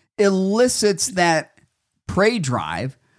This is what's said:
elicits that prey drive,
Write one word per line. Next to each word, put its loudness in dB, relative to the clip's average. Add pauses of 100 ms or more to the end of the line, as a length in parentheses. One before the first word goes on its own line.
(180)
elicits 2
that 0 (480)
prey 0
drive, -4 (200)